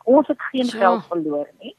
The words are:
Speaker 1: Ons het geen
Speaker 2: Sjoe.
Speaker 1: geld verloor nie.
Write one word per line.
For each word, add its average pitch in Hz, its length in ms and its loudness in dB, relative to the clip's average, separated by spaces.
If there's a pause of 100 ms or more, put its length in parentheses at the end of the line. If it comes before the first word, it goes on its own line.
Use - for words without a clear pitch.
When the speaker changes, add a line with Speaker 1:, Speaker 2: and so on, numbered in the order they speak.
Speaker 1:
Ons 269 240 4
het 294 120 -6 (120)
geen 254 120 -2
Speaker 2:
Sjoe. 233 160 -6
Speaker 1:
geld 185 260 2
verloor 151 420 -4 (120)
nie. 226 180 -18